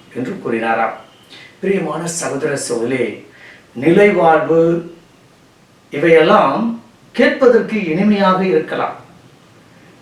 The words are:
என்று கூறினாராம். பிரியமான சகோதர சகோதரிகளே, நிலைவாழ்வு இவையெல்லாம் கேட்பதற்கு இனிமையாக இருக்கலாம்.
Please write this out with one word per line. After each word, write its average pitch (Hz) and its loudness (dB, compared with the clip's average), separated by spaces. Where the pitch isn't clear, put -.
என்று 131 -8
கூறினாராம். 113 -2
பிரியமான 170 -4
சகோதர 139 -6
சகோதரிகளே, 120 -4
நிலைவாழ்வு 165 2
இவையெல்லாம் 165 2
கேட்பதற்கு 226 2
இனிமையாக 190 0
இருக்கலாம். 156 -2